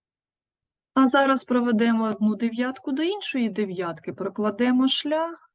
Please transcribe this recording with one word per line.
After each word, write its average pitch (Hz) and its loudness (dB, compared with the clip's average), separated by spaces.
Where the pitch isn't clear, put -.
А 269 6
зараз 269 4
проведемо 233 2
одну 214 0
дев'ятку 240 -4
до 285 -2
іншої 339 -4
дев'ятки, 185 -6
прокладемо 214 0
шлях. 320 -4